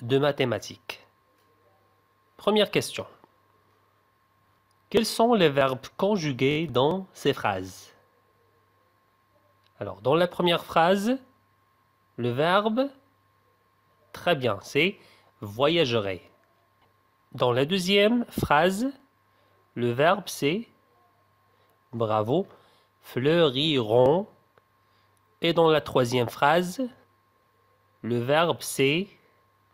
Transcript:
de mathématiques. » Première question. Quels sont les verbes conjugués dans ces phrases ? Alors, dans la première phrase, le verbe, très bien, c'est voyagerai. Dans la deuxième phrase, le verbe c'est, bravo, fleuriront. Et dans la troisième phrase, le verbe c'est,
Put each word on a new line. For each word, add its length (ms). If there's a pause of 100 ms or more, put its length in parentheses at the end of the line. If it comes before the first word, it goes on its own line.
de 180
mathématiques. » 880 (1300)
Première 340
question. 340 (1900)
Quels 160
sont 280
les 140
verbes 480
conjugués 720
dans 460
ces 180
phrases ? 600 (1900)
Alors, 220
dans 120
la 140
première 360
phrase, 540 (960)
le 160
verbe, 600 (1200)
très 220
bien, 260
c'est 380 (420)
voyagerai. 800 (1120)
Dans 200
la 120
deuxième 600
phrase, 640 (840)
le 180
verbe 340
c'est, 400 (1300)
bravo, 560 (540)
fleuriront. 1200 (1120)
Et 120
dans 180
la 100
troisième 480
phrase, 540 (1200)
le 160
verbe 420
c'est, 460 (680)